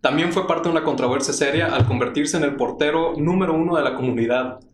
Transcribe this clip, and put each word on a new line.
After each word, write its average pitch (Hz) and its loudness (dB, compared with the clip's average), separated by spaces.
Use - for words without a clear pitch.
también 156 2
fue 185 0
parte 165 0
de 170 2
una 160 0
controversia 131 0
seria 160 0
al 123 4
convertirse 123 -2
en 156 0
el 143 0
portero 151 0
número 175 0
uno 165 0
de 143 0
la 131 -2
comunidad, 123 -2